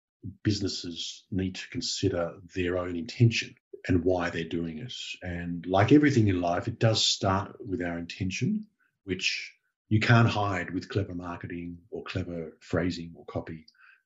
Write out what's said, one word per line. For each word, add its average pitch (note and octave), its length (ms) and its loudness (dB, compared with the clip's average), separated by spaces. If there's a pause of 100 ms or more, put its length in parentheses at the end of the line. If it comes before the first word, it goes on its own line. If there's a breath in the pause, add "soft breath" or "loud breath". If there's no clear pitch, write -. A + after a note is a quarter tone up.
(440)
businesses F#2 880 -4
need F#2 240 -2
to - 140 -12
consider E2+ 640 -2 (200)
their F2+ 240 0
own F2+ 160 -4
intention A2 580 2 (360)
and F2+ 160 2
why F2+ 260 2
they're E2 140 -4
doing E2 340 -4
it. - 160 -10 (300)
And F2 420 -6
like G2+ 240 4
everything C3 380 8
in F2+ 120 2
life, F2 280 0
it G#2 100 -4
does A2 260 4
start G2 540 0
with F#2 240 -4
our E2+ 160 -4
intention, A#2+ 680 -2 (340)
which - 500 -4 (360)
you G#2+ 100 6
can't A#2 300 6
hide G2 440 -2
with F2+ 160 -4
clever F2+ 280 -2
marketing F2 640 -10 (120)
or E2 140 -10
clever E2+ 560 -6
phrasing E2+ 560 -2
or - 80 -20
copy. E2 420 -10 (400 soft breath)